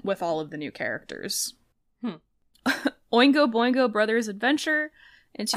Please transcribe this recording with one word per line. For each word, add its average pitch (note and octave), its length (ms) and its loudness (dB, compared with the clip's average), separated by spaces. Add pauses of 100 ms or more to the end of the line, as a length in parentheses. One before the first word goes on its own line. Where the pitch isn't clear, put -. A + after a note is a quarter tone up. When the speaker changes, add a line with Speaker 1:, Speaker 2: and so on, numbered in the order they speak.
Speaker 1:
with F#3+ 200 -2
all E3 160 0
of D3+ 120 -8
the D#3 60 -8
new D3 140 -8
characters. - 840 -6 (480)
Speaker 2:
Hmm. G#3 140 -8 (500)
Speaker 1:
<laughs> - 480 -2
Oingo C4+ 380 6
Boingo A#3+ 400 2
Brothers G#3+ 360 0
Adventure D4+ 640 -2 (440)
in G#3+ 80 -8
Speaker 2:
Uh, A3 140 -4